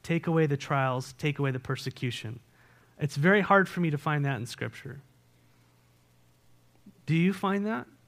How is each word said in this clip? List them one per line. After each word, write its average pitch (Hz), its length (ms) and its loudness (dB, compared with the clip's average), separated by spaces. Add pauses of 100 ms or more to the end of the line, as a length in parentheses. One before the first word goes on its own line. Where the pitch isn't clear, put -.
take 165 240 -2
away 160 180 4
the 143 120 0
trials, 131 560 -2
take 147 260 -4
away 139 120 0
the 127 80 -4
persecution." 123 800 -6 (600)
It's 147 160 -4
very 190 260 4
hard 190 260 6
for - 120 -6
me 170 120 2
to 147 60 -2
find 147 280 0
that 139 120 -2
in 120 80 -6
Scripture. 131 560 -10 (2000)
Do 156 100 2
you 180 180 4
find 196 320 -2
that? 226 220 -6 (200)